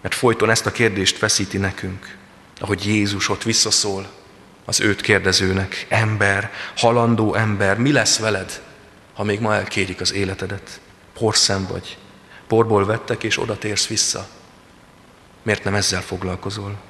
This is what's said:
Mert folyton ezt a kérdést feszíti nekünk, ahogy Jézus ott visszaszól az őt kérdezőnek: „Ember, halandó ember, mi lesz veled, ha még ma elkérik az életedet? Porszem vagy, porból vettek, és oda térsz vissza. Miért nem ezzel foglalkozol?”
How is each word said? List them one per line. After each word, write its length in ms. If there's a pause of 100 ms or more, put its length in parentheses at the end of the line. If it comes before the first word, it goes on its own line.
Mert 140
folyton 360
ezt 160
a 60
kérdést 440
feszíti 420
nekünk, 580 (440)
ahogy 260
Jézus 420
ott 140
visszaszól 680 (540)
az 160
őt 200
kérdezőnek: 880
„Ember, 640 (260)
halandó 580
ember, 440
mi 140
lesz 260
veled, 440 (520)
ha 80
még 180
ma 140
elkérik 460
az 120
életedet? 680 (320)
Porszem 540
vagy, 320 (480)
porból 380
vettek, 380
és 180
oda 180
térsz 280
vissza. 420 (1120)
Miért 220
nem 100
ezzel 280
foglalkozol?” 720 (140)